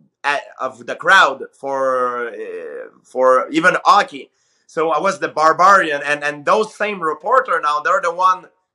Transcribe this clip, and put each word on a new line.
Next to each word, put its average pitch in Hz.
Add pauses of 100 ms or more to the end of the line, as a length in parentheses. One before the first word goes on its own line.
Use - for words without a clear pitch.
(240)
uh, 143 (220)
of 117
the 127
crowd 160 (100)
for, 127
uh, 85 (120)
for 127
even 165
hockey. 180 (380)
So 160
I 151
was 185
the 156
Barbarian, 160
and, 147
and 147
those 208
same 208
reporter 180
now, 147
they're 175
the 170
one 180 (280)